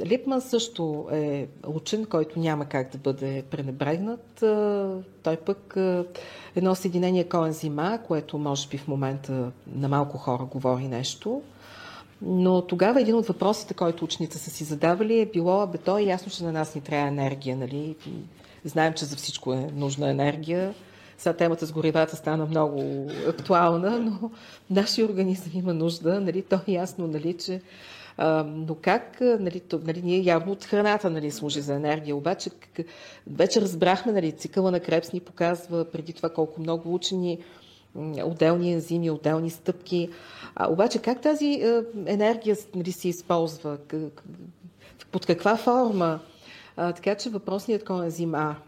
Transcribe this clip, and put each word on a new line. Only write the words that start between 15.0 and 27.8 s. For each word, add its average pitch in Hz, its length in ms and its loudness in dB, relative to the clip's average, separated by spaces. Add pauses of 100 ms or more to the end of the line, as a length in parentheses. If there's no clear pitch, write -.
е 208 60 4
било: 180 340 2
„Абе, 185 180 -2
то 196 200 2
е 208 40 2
ясно, 185 300 0
че 175 120 -8
на 165 80 -2
нас 156 220 -2
ни 147 60 -6
трябва 143 280 0
енергия, 135 480 -2
нали? 143 400 -6 (680)
Знаем, 160 280 2
че 160 120 -6
за 143 120 -8
всичко - 360 -6
е 131 220 -4
нужна 139 360 -2
енергия.“ 160 640 0 (440)
Сега 170 180 0
темата 165 300 2
с 156 60 -10
горивата 160 440 2
стана 156 300 -2
много 143 600 0 (220)
актуална, 175 680 4
но 220 320 -2 (400)
нашия 208 360 4
организъм 185 480 0
има 180 200 -2
нужда, 165 460 0
нали? 190 220 0
То 190 240 0
е 202 60 0
ясно, 180 340 -2
нали, 156 260 -2
че... 185 280 -6 (560)